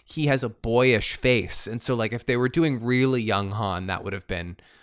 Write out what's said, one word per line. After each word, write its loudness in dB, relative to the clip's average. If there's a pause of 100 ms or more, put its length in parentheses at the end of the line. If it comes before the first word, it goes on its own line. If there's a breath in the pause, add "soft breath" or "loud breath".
he -4
has 2
a -4
boyish 2
face, 0
and -6
so, 0
like, -2
if -8
they 0
were 2
doing 0
really 2
young 0
Han, -2
that -4
would -6
have -10
been -6 (260 soft breath)